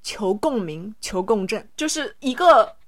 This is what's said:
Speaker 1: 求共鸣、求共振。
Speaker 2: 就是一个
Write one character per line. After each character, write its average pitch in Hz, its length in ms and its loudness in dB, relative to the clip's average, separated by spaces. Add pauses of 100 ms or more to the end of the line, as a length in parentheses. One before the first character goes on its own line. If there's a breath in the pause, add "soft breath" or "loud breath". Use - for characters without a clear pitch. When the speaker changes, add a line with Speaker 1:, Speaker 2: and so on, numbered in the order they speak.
Speaker 1:
求 190 320 -4
共 233 260 -2
鸣、 170 400 -8
求 185 220 -4
共 196 240 0
振。 208 320 -6
Speaker 2:
就 302 100 -4
是 311 320 -6
一 254 140 -2
个 302 400 6 (140)